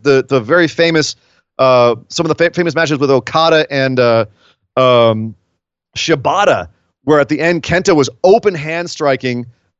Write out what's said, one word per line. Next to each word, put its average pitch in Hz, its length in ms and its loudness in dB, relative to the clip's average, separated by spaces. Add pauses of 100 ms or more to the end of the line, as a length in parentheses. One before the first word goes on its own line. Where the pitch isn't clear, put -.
the, 135 260 2
the 135 120 0
very 156 280 0
famous, 165 480 0 (440)
uh, 123 360 4 (140)
some 165 160 -4
of 156 100 -2
the - 80 0
fa-, 170 100 0
famous 170 220 -4
matches 151 240 -2
with 139 120 0
Okada 156 600 0
and, 135 280 -2
uh, 117 260 2 (500)
um, 117 600 2 (600)
Shibata, 147 720 -2 (360)
where 147 160 2
at 143 100 0
the 151 100 -2
end, 165 240 -2
Kenta 180 320 0
was 131 140 2 (140)
open 196 320 2
hand 165 340 -8
striking 131 560 -4 (340)